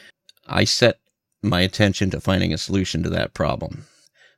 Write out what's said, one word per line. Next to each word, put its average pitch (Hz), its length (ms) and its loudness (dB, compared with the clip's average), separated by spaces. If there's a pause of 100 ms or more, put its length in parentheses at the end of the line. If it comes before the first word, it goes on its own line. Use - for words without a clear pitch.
(480)
I 92 160 2
set - 340 2 (460)
my 90 160 2
attention 95 500 2
to 73 100 -6
finding 92 320 0
a 78 60 -4
solution 90 460 -2
to 87 60 -4
that - 240 -2
problem. - 520 -4 (520)